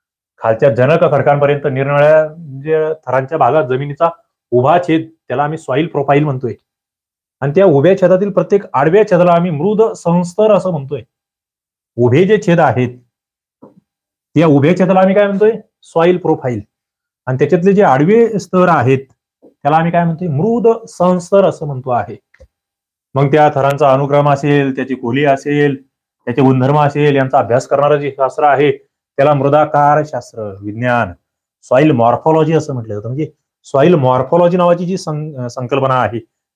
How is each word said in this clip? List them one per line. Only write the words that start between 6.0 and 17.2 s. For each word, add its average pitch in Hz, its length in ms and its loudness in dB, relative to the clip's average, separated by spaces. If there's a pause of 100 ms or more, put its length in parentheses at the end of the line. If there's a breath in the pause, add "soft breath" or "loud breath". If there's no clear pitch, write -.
म्हणतोय, 127 300 -6 (880)
आणि 143 120 -4
त्या 185 100 4
उभ्या 175 340 4
छेदातील 185 320 2
प्रत्येक 196 320 -2 (100)
आडव्या 160 380 2
छेदाला 175 220 2
आम्ही 170 180 0
मृद 202 420 -2
संस्तर 175 600 0
असं 185 180 0
म्हणतोय. 139 320 -8 (960)
उभे 123 260 4
जे 208 220 2
छेद 170 140 2
आहेत, 123 380 0 (1400)
त्या 160 120 2
उभ्या 151 320 2
छेदाला 185 220 2
आम्ही 190 140 2
काय 202 120 2
म्हणतोय? 202 260 0 (300)
Soil 175 340 0
profile. 151 440 -4 (680)